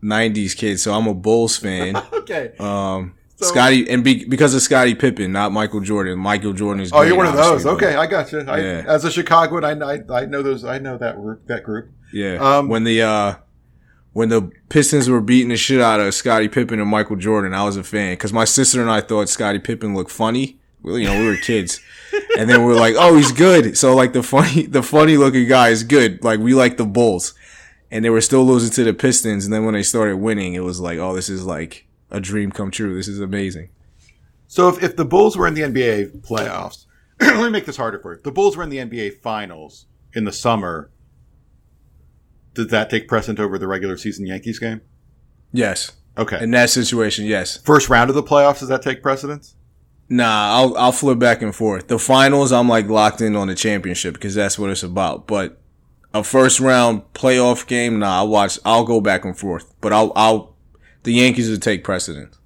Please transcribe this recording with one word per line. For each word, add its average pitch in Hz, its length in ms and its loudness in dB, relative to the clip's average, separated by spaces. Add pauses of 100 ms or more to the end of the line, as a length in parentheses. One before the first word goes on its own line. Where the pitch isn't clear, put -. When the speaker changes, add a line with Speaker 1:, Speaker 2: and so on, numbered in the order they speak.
Speaker 1:
nineties 107 520 -2
kid, 101 260 -4
so 107 140 -2
I'm 110 120 0
a 107 80 -2
Bulls 110 420 0
fan. 95 400 -6
Speaker 2:
<laughs> - 160 -10
Okay. 160 460 -8
Speaker 1:
Um, 95 560 -6 (220)
Speaker 2:
So 190 100 -4
Speaker 1:
Scottie, 131 420 4
and 123 160 0
be-, 131 200 2
because 135 300 2
of 131 80 2
Scottie 127 320 2
Pippen, 104 380 -2
not 101 200 -2
Michael 107 280 -4
Jordan. 95 380 -4
Michael 101 340 -2
Jordan 98 300 -4
is 92 100 -8
Speaker 2:
Oh, 151 100 6
you're 165 80 4
Speaker 1:
great, 180 80 4
Speaker 2:
one 180 80 4
of 156 80 0
Speaker 1:
obviously, 160 200 4
Speaker 2:
those. 135 100 -4
Speaker 1:
but 151 100 2 (120)
Speaker 2:
Okay, 156 100 0
I 160 100 0
gotcha. 156 420 -4
I, 135 120 -2
Speaker 1:
Yeah. 92 260 -6
Speaker 2:
as 147 180 0
a 165 60 -2
Chicagoan, 165 540 0
I, 151 80 -2 (220)
I, 143 60 -10 (220)
I - 40 -6
know 143 160 -6
those. 131 220 -4
I 127 140 -8
know 135 200 -10
that 117 180 -6
group, 107 300 -14
that 117 180 -8
group. 110 260 -10 (220)
Speaker 1:
Yeah. 98 240 -6 (220)
Speaker 2:
Um, 143 100 -2
Speaker 1:
When 113 160 0
the, 113 180 2
uh, 104 320 0 (800)
when 113 180 -2
the 107 200 0 (200)
Pistons 143 380 2
were 123 120 4
beating 123 300 2
the 117 60 -2
shit 131 240 0
out 110 200 2
of 98 140 0
Scottie 110 340 0
Pippen 117 320 -2
and 104 100 -2
Michael 107 260 -2
Jordan, 98 380 -2
I 98 100 -2
was 101 120 -4
a 95 80 -8
fan 98 320 -4
'cause 101 160 -8
my 113 120 2
sister 127 380 2
and 113 80 0
I 107 120 2
thought 104 260 -2
Scottie 101 320 -2
Pippen 110 340 -6
looked 92 160 -6
funny. 120 480 -4 (240)
Well, 101 160 -6
you 110 80 -2
know, 101 140 0
we 113 60 0
were 104 100 0
kids, 101 440 -4 (280)
Speaker 2:
<laughs> 415 300 -2
Speaker 1:
and 110 120 0
then 123 100 6
we 120 60 2
were 120 120 4
like, 113 200 4
"Oh, 170 180 8
he's 139 160 4
good." 147 460 4
So, 131 180 4
like, 127 160 4
the 127 100 -2
funny, 147 440 2
the 156 160 0
funny 156 340 4
looking 131 320 4
guy 127 220 6
is 113 140 2
good. 117 400 4
Like, 110 160 2
we 120 140 4
like 123 220 4
the 117 100 0
Bulls, 104 480 0 (560)
and 110 140 -4
they 117 60 2
were 113 100 4
still 131 240 4
losing 123 280 4
to 127 120 0
the 110 100 2
Pistons. 110 500 -2
And 101 100 -4
then 110 100 -2
when 110 100 -2
they 101 80 -2
started 104 340 0
winning, 98 380 -4
it 90 100 -6
was 90 160 -8
like, 87 180 -6
"Oh, 92 160 -6
this 92 140 -8
is, 95 160 -8
like, 82 420 -10 (240)
a 101 100 -8
dream 101 320 -6
come 98 180 -10
true. 98 260 -6
This 95 120 -10
is 101 120 -12
amazing." 95 480 -8 (800)
Speaker 2:
So 180 220 2
if, 180 140 -2
if 175 140 -4
the 165 80 -2
Bulls 185 320 2
were 180 120 -2
in 160 60 -4
the 151 100 -4
N 139 80 -6
B 127 100 -2
A 107 240 -2
playoffs, - 800 -10 (160)
<clears throat> - 180 -10
let 247 160 4
me 233 140 0
make 214 160 -4
this 147 100 -12
harder 110 240 -6
for 90 120 -16
you. 82 60 -18
If - 60 -20
the 143 80 -8
Bulls 196 240 2
were 175 60 -10
in 160 80 -10
the 135 100 -10
N 123 80 -10
B 117 120 -10
A 101 100 -6
finals 98 760 -12 (280)
in 113 100 -4
the 101 80 -6
summer, 90 580 -4 (1600)
did 113 160 -6
that 110 200 0
take 113 180 -4
precedent 107 320 -4
over 95 180 -4
the 92 100 -8
regular 95 280 -6
season 101 300 -10
Yankees 101 320 -10
game? 110 220 -8 (720)
Speaker 1:
Yes. 110 400 -4 (240)
Speaker 2:
Okay. 104 260 -4
Speaker 1:
In 113 100 -4
that 120 180 4
situation, 113 540 -2
yes. 104 340 -4
Speaker 2:
First 147 300 2
round 120 220 4
of 135 60 0
the 147 60 -2
playoffs, 143 380 4
does 135 80 -12
that 131 140 -2
take 131 200 -6
precedence? 143 520 -6 (540)
Speaker 1:
Nah, 110 480 2
I'll, 127 200 4
I'll 127 160 4
flip 131 260 0
back 117 240 2
and 104 120 -6
forth. 101 340 -4
The 117 100 -2
finals, 135 520 4
I'm, 120 180 4
like, 113 200 2
locked 107 320 2
in 107 160 -2
on 98 120 -2
the 95 60 -6
championship 92 640 -4
'cause 101 160 -8
that's 101 240 -2
what 101 120 -4
it's 95 120 -6
about. 87 440 -6
But 98 340 -6 (540)
a 107 100 -2
first 127 360 4
round 123 420 2 (100)
playoff 123 540 2
game, 120 320 -2
nah, 98 200 0
I'll 101 100 0
watch, 104 360 2
I'll 113 200 4
go 113 160 0
back 98 240 0
and 92 140 -10
forth. 87 420 -10
But 104 120 -2
I'll, 107 240 2
I'll, 110 400 2 (460)
the 117 100 -4
Yankees 123 380 2
would 104 120 -4
take 101 220 -4
precedence. 87 600 -8